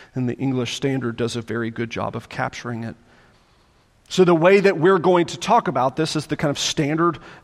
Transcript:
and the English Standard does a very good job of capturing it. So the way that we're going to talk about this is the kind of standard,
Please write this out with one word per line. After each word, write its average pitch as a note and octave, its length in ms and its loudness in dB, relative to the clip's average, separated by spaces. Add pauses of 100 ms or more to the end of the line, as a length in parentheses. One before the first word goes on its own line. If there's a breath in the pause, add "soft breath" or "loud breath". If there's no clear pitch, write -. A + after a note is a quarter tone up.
(140 loud breath)
and B2+ 140 -2
the A#2 80 -4
English B2+ 380 -2
Standard C3 420 -4
does A#2+ 180 -4
a A#2+ 60 -6
very A2+ 300 -6
good A#2 180 -6
job G2+ 260 -6
of A#2+ 140 -12
capturing A#2+ 560 -8
it. F#2+ 100 -10 (1160 soft breath)
So F#3 160 4
the F3 80 6
way F#3 260 6
that F#3+ 160 4
we're F3+ 220 4
going F3 300 4
to - 100 -10
talk A3 280 2
about C3 300 0
this D#3 200 -2
is D3 100 -4
the D3 100 -6
kind D3+ 140 -2
of - 80 -4
standard, D#3+ 600 0 (240 loud breath)